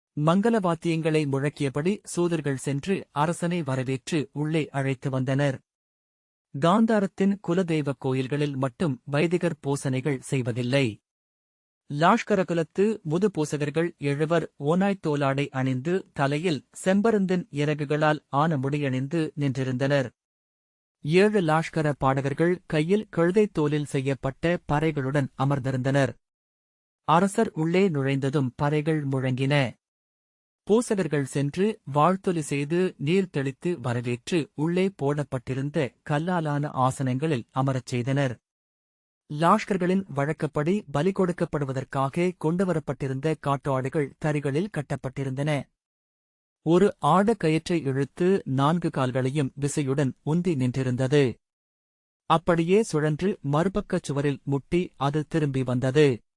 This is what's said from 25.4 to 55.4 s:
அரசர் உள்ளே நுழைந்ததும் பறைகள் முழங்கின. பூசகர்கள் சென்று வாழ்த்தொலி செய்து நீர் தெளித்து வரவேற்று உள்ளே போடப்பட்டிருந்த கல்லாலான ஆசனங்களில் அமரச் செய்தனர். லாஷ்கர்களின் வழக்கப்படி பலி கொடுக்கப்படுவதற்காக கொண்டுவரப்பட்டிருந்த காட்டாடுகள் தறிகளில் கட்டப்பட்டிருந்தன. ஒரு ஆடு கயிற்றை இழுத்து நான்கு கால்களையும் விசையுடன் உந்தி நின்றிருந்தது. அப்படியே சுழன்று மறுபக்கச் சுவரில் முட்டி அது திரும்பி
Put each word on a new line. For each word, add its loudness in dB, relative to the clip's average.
அரசர் 2
உள்ளே 2
நுழைந்ததும் 0
பறைகள் 0
முழங்கின. 0
பூசகர்கள் 0
சென்று -2
வாழ்த்தொலி 2
செய்து -2
நீர் 0
தெளித்து -4
வரவேற்று -2
உள்ளே 0
போடப்பட்டிருந்த -4
கல்லாலான -2
ஆசனங்களில் -2
அமரச் -2
செய்தனர். -2
லாஷ்கர்களின் 0
வழக்கப்படி -2
பலி 0
கொடுக்கப்படுவதற்காக -2
கொண்டுவரப்பட்டிருந்த -2
காட்டாடுகள் -2
தறிகளில் -2
கட்டப்பட்டிருந்தன. -4
ஒரு 4
ஆடு 4
கயிற்றை 0
இழுத்து 0
நான்கு 0
கால்களையும் -2
விசையுடன் 0
உந்தி 0
நின்றிருந்தது. 2
அப்படியே 2
சுழன்று -2
மறுபக்கச் -2
சுவரில் -2
முட்டி -2
அது -2
திரும்பி -2